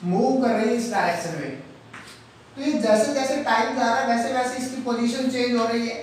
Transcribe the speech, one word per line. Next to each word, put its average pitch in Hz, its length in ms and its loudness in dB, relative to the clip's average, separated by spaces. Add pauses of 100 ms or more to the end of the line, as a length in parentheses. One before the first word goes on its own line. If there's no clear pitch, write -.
मूव 240 400 2
कर 233 80 4
रही 220 180 2
है 240 60 2
इस 208 160 -4
डायरेक्शन 170 500 -2
में। 135 100 -6 (1040)
तो 277 60 -10
ये 277 100 0 (100)
जैसे 226 320 4
जैसे 269 300 0
टाइम 254 320 2
जा 233 100 2
रहा 226 100 2
है 254 120 0
वैसे 233 260 0
वैसे 254 300 -2
इसकी - 200 -6
पोजीशन 240 480 0
चेंज 247 260 0
हो 226 80 2
रही 233 220 0
है - 160 -6